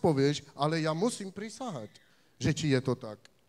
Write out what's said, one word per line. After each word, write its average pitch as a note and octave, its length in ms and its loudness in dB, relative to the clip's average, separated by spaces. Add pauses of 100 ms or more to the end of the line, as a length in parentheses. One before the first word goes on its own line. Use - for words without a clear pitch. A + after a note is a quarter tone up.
povieš, D3 420 4 (140)
ale D#3 240 0
ja D#3 160 0
musím G3+ 320 -2
prisahať, G3 640 -10 (480)
že C#3 160 2
či D#3 160 -4
je B2+ 80 6
to B2 160 0
tak. A2 240 -12 (280)